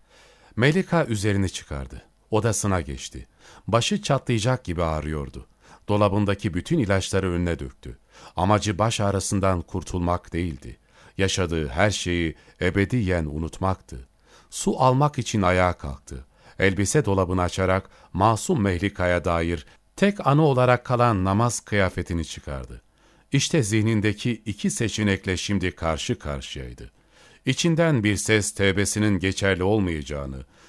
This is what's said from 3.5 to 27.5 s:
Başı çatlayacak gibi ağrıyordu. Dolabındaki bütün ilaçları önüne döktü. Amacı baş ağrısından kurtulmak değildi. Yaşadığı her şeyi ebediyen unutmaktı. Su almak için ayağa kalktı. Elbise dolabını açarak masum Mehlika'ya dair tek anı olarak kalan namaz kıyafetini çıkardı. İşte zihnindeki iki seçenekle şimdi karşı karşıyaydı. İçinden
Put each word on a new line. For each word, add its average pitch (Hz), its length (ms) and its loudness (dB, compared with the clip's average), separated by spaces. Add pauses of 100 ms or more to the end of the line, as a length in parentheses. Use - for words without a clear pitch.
Başı 117 340 0
çatlayacak 127 640 0
gibi 87 200 -2
ağrıyordu. 76 640 -4 (420)
Dolabındaki 101 640 2
bütün 151 260 -2
ilaçları 95 520 0
önüne 87 280 0
döktü. 65 380 -14 (380)
Amacı 98 420 2
baş 110 220 0
ağrısından 95 640 0
kurtulmak 87 720 -4
değildi. 80 440 -6 (400)
Yaşadığı 85 500 0
her 92 240 2
şeyi 85 440 -2 (260)
ebediyen 92 640 0
unutmaktı. 80 840 -6 (420)
Su - 320 -2
almak 135 380 4
için 110 220 -2
ayağa 90 320 4
kalktı. 69 520 -12 (340)
Elbise 104 460 2
dolabını 92 360 2
açarak 95 480 0 (240)
masum 110 480 2
Mehlika'ya 90 640 0
dair 85 400 -2 (300)
tek 202 320 0
anı 143 140 6
olarak 127 440 4
kalan 117 400 2
namaz 110 340 2
kıyafetini 90 680 -2
çıkardı. - 560 -12 (500)
İşte 139 320 2
zihnindeki 107 680 0
iki 110 400 -4
seçenekle 101 640 -2
şimdi 92 340 -2
karşı 82 480 -4
karşıyaydı. 67 720 -10 (540)
İçinden 156 580 2